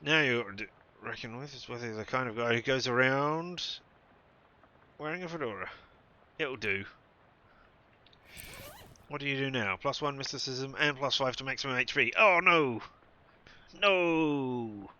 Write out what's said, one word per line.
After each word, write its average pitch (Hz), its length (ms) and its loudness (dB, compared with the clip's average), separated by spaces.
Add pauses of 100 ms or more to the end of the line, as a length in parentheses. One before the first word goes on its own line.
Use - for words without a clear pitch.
Now 151 200 4
you're 120 300 2
to 101 160 -10 (340)
reckon 117 360 -10
with 139 180 -12
is 123 140 -14
whether 120 240 -8
the 107 120 -6
kind 127 220 -2
of 113 80 -6
guy 120 200 2
who 117 60 2
goes 131 260 0
around 143 760 2 (1300)
wearing 156 260 -6
a 180 40 -6
fedora. 117 420 -6 (720)
It'll 139 160 -2
do. 101 300 0 (2250)
What 143 140 -10
do 139 60 -6
you 139 100 0
do 135 140 0
now? 104 260 0
Plus 139 240 -2
one 143 160 -2
mysticism 135 640 -6
and 147 180 2
plus 135 200 0
five 131 200 0
to 135 60 -10
maximum 131 340 -4
H 127 160 -2
P. 123 240 2
Oh 196 240 8
no! 160 400 4 (1000)
No! 143 1080 2 (100)